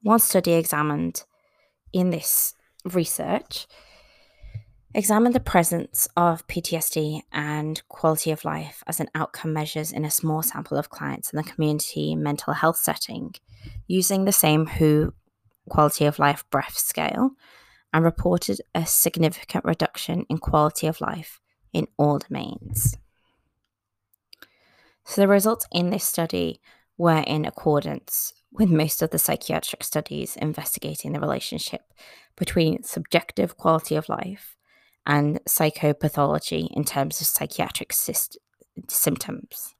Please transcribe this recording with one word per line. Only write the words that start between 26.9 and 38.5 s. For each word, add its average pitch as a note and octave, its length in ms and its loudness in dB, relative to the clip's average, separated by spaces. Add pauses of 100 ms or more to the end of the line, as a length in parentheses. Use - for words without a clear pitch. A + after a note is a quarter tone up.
were E3 300 4
in D3+ 180 0
accordance - 880 -2 (180)
with G#3+ 180 4
most D#3 340 2
of D#3+ 80 -2
the D#3+ 80 -2
psychiatric - 640 -4
studies - 540 -6
investigating D3+ 760 -6
the D3 80 -4
relationship - 760 -6 (420)
between E3 460 0
subjective - 760 -2
quality D#3+ 380 2
of D#3 140 -4
life - 460 -8 (540)
and D3 360 2
psychopathology D3+ 1300 0
in D3 80 -2
terms C#3+ 380 -4
of D#3 60 0
psychiatric - 600 -4
syst-, - 460 -4 (540)